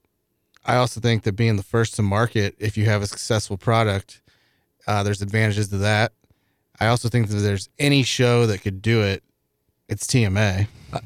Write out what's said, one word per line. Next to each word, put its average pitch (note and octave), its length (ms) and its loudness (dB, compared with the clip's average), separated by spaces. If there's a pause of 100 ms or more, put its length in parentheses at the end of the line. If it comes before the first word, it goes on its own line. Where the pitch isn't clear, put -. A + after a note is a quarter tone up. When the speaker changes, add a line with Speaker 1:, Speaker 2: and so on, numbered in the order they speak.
(640)
Speaker 1:
I A#2+ 120 0
also B2 240 0
think A#2 220 0
that G#2 100 0
being A2+ 240 2
the G2 60 -4
first - 320 -2
to A2+ 60 -2
market, G2+ 580 0
if G#2+ 180 -4
you G#2+ 80 2
have G#2 160 2
a G2+ 60 -4
successful - 500 -4
product, A2 640 -2 (680)
uh, G2+ 160 0
there's G2+ 180 -2
advantages G#2 480 0
to G2 100 -4
that. G#2+ 340 0 (680)
I G#2+ 80 2
also A#2 220 0
think A#2 180 0
that G#2 100 -2
if G2+ 60 0
there's G2+ 340 -2
any C#3+ 260 2
show A#2+ 440 2
that G2 140 -2
could G2 200 -6
do A2 200 2
it, F#2+ 220 -2 (680)
it's - 180 -8
T B2+ 160 2
M F#2+ 140 2
A. G2+ 300 2 (260)
Speaker 2:
Uh, - 120 -8